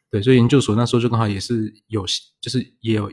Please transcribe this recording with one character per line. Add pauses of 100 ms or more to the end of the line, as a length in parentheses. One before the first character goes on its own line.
对，
所
以
研
究
所
那
时
候
就
刚
好
也
是 (140)
有， (340)
就
是 (220)
也
有